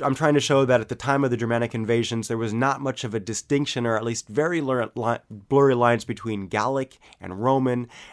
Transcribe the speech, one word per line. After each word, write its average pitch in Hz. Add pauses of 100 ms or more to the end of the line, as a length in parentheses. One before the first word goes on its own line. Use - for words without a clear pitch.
I'm 135
trying 151
to 143
show 139
that 123
at 110
the -
time 139
of 131
the 120
Germanic 117
invasions, 113
there 117
was 113
not 131
much 131
of 107
a 110
distinction, 120
or 113
at 107
least 117
very 156
blur-, 127
li-, 113 (120)
blurry 135
lines 120
between 104
Gallic 131 (220)
and 92
Roman, 127 (240)